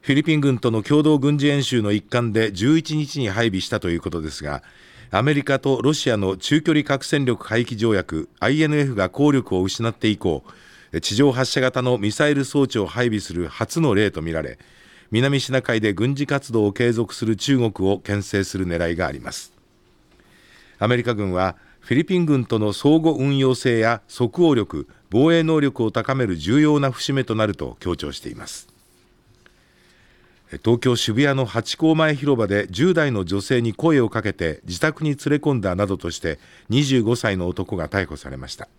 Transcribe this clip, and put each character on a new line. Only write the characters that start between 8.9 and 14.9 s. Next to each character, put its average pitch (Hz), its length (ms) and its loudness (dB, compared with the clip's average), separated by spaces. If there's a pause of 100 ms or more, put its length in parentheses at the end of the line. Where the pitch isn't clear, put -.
が 92 140 0
効 143 220 2
力 123 240 0
を 92 80 2
失 113 240 -2
っ 113 60 -2
て - 160 -2
以 101 80 2
降、 78 260 -2 (580)
地 - 140 -4
上 139 160 6
発 123 200 -2
射 139 100 0
型 127 220 0
の 123 140 2
ミ 104 140 -2
サ 147 180 0
イ 147 60 2
ル 139 100 0
装 143 160 0
置 120 180 0
を 92 80 0
配 120 200 -2
備 107 120 0
す - 140 -10
る 85 140 -4
初 - 320 -6
の 143 140 2
例 101 160 4
と 80 140 -6
み 82 80 -4
ら 80 100 -2
れ、 64 160 -10 (540)